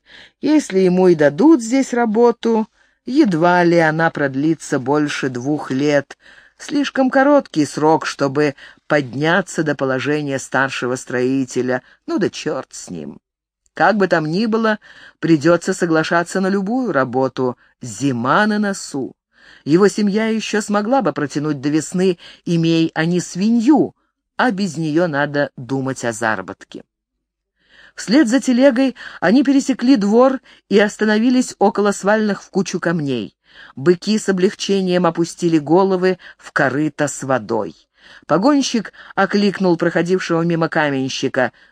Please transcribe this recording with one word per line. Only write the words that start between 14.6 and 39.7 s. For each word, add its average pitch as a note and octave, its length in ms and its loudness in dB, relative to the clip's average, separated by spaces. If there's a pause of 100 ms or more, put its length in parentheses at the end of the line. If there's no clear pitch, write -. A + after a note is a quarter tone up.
придётся E3 560 2
соглашаться E3+ 680 -2
на F#3+ 60 0
любую G3+ 440 -4
работу. C3 640 -2 (280)
Зима C3 640 0
на G#3 100 0
носу. G3 560 -6 (500)
Его F3 260 4
семья G#3 360 -2
ещё A3 340 -2
смогла G#3+ 440 0
бы D3+ 100 0
протянуть D3 480 -4
до D3+ 80 -2
весны, F3 480 0 (280)
имей E3 500 2
они E3+ 240 0
свинью, G#3+ 720 2 (480)
а - 80 2
без F#3 260 -4
неё E3 320 0
надо C#3+ 480 -2
думать C3 480 -6
о A#2+ 100 -4
заработке. G2 720 -6 (1120)
Вслед C4 340 2
за A#3+ 120 2
телегой B3+ 560 2 (240)
они A#3 240 4
пересекли C4 540 2
двор A#3 420 4 (280)
и G3 120 4
остановились G#3+ 800 0
около G3+ 320 2
сваленных G3+ 500 -2
в - 80 -20
кучу F#3+ 300 -4
камней. C#3 580 -4 (380)
Быки F3+ 420 0
с - 120 -6
облегчением F#3 760 0
опустили E3+ 540 0
головы F#3 580 2 (220)
в - 140 -20
корыто D3 540 -2
с - 140 -10
водой. A2 540 -4 (500)
Погонщик A#3+ 680 0 (200)
окликнул F#3+ 640 0